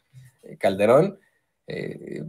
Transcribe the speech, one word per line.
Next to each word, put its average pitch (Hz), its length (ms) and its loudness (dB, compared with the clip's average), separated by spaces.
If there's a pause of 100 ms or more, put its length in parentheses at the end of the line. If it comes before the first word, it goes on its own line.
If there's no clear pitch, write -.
(420)
eh, - 160 -20
Calderón. 113 600 2 (480)
Eh, - 640 -12